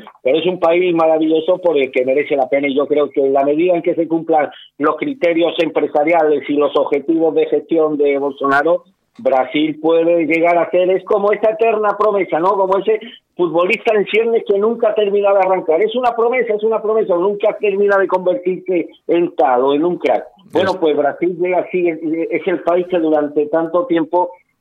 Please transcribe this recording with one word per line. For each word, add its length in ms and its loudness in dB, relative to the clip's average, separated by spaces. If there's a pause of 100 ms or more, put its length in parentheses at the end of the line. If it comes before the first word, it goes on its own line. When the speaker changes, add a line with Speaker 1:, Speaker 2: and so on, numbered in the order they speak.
(220)
Speaker 1:
pero 160 2
es 80 -2
un 140 -2
país 340 2
maravilloso 640 2
por 180 0
el 140 0
que 140 0
merece 320 0
la 120 0
pena 200 0
y 80 -4
yo 100 0
creo 240 0
que 100 -2
en 120 2
la 120 2
medida 300 0
en 80 -2
que 120 -2
se 120 -2
cumplan 440 -2 (280)
los 180 0
criterios 600 -2
empresariales 920 0
y 60 -2
los 220 2
objetivos 580 0
de 120 2
gestión 520 0
de 200 2
Bolsonaro, 680 0 (340)
Brasil 640 0
puede 460 2
llegar 320 2
a 120 0
ser, 200 2
es 140 -2
como 280 0
esa 200 0
eterna 460 0
promesa, 420 0
¿no? 140 2
Como 240 0
ese 200 0 (380)
futbolista 580 0
en 120 2
ciernes 400 0
que 120 2
nunca 360 0
termina 380 2
de 60 4
arrancar. 440 0
Es 120 0
una 220 0
promesa, 380 0
es 100 -4
una 180 0
promesa, 320 0
nunca 460 0
termina 360 0
de 120 2
convertirse 800 -2 (180)
en 300 0
tal 280 2
o 100 2
en 100 0
un 140 -2
crack. 260 0 (280)
Bueno, 200 0
Speaker 2:
Es 60 -6
Speaker 1:
pues 180 0
Brasil 440 -2
llega 200 0
así, 280 -2
es, 140 -4
es 460 -4
el 140 -2
país 260 0
que 100 -2
durante 480 0
tanto 400 -2
tiempo 440 -2 (300)